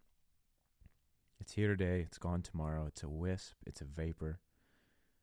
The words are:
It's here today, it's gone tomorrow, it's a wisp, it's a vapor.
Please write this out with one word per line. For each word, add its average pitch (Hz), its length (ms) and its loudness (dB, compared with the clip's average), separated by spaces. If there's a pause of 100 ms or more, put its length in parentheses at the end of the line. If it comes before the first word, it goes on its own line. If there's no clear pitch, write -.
(1400)
It's - 140 -12
here 104 140 4
today, 92 340 4
it's 82 160 -4
gone 87 240 2
tomorrow, 78 440 0
it's - 180 -6
a 76 60 -4
wisp, 90 560 -2
it's - 160 -8
a 71 40 -8
vapor. 80 540 -2 (840)